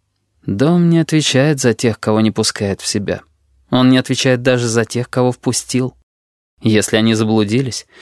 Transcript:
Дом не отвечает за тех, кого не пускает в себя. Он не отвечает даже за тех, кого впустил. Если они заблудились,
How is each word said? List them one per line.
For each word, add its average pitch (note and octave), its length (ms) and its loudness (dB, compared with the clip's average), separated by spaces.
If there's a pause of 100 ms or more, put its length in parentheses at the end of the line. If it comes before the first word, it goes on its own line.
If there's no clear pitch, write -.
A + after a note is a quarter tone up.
(440)
Дом E3+ 460 2
не E3 80 4
отвечает D3+ 640 0
за A#2+ 140 2
тех, A2 260 -2
кого G#2+ 200 0
не A2 100 2
пускает G#2+ 500 -4
в - 60 -10
себя. F2+ 340 -6 (500)
Он B2+ 180 2
не C3 100 4
отвечает B2+ 440 0
даже B2 260 2
за A2+ 160 0
тех, A#2+ 240 -6
кого B2 240 0
впустил. B2+ 640 -4 (680)
Если G#2+ 340 2
они A2 180 2
заблудились, A2 720 -2 (160)